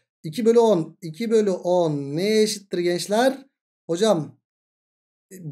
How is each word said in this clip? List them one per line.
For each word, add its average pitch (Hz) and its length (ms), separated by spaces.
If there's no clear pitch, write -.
İki 208 220
bölü 233 140
on. 196 420
İki 180 300
bölü 214 200
on 175 400
neye 156 500
eşittir 214 360
gençler? 196 680
Hocam, 170 480
e, - 40